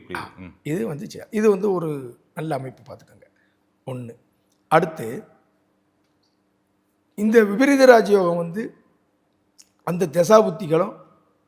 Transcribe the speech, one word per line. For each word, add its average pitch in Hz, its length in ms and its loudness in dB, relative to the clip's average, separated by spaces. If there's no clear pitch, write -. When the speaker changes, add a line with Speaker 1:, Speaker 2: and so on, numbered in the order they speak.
Speaker 1:
புரியுது. - 80 -14
Speaker 2:
ஆ, - 220 -14
Speaker 1:
ம். 90 160 -20
Speaker 2:
இது 180 240 -6
வந்து 180 220 -12
செய்யலாம். - 240 -18
இது 214 160 0
வந்து 202 220 -2
ஒரு 151 480 -8
நல்ல 156 220 -8
அமைப்பு 127 280 -12
பார்த்துக்கோங்க. - 440 -20
ஒண்ணு. 123 300 -12
அடுத்து 160 560 0
இந்த 220 280 4
விபரீத 262 420 4
ராஜயோகம் 202 520 4
வந்து 170 380 -10
அந்த 175 220 -4
தசாபுத்திகளும் 175 880 0